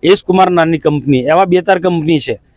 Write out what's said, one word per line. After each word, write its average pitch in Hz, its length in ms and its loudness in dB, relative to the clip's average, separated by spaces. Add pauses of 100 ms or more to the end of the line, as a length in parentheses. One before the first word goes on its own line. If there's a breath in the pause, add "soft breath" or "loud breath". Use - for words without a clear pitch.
એસ 196 200 2
કુમાર 185 280 2
નામની 165 280 0
કંપની, 143 400 0
એવા 156 260 2
બે 180 160 0
ચાર 190 180 0
કંપની 165 400 0
છે. 123 220 -6 (160 soft breath)